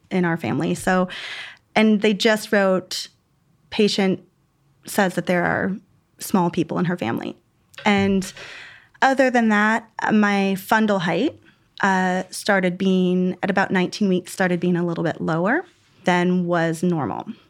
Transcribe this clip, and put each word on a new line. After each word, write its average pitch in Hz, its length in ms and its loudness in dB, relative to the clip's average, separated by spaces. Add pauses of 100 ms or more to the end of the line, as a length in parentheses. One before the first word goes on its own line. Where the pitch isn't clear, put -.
in 180 160 0
our 165 120 0
family. 151 360 -2
So, 185 340 0 (680)
and 214 260 4
they 214 140 2
just 214 360 0
wrote, 190 560 0 (640)
"Patient 196 520 0 (640)
says 190 280 0
that 170 140 -4
there 175 180 0
are 190 320 -2 (400)
small 175 320 0
people 170 300 -2
in 180 60 0
her 175 120 -2
family." - 400 -6 (480)
And 196 480 2 (680)
other 262 260 4
than 233 200 2
that, 214 380 2 (240)
my 202 460 2
fundal 214 440 0
height, 175 380 -2 (420)
uh, 185 500 0
started 185 440 0
being, 185 680 0
at 196 80 -2
about 190 180 0
nineteen 190 400 0
weeks, 180 240 -2
started 180 260 0
being 180 160 0
a 175 100 0
little 170 180 -4
bit - 180 -2
lower 180 420 0 (420)
than 180 420 2
was 165 340 0
normal. 147 460 -2 (220)